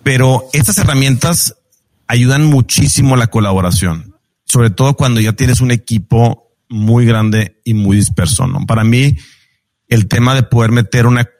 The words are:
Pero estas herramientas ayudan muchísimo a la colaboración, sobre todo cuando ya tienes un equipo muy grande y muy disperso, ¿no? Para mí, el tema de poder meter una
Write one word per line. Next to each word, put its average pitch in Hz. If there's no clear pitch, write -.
Pero 131
estas 123
herramientas 135
ayudan 127
muchísimo 135
a -
la 113
colaboración, 92
sobre 117
todo 131
cuando 123
ya 107
tienes 123
un 127
equipo 117
muy 113
grande 110
y 117
muy 101
disperso, 90
¿no? -
Para 110
mí, 127
el 110
tema 120
de 131
poder 113
meter 120
una 123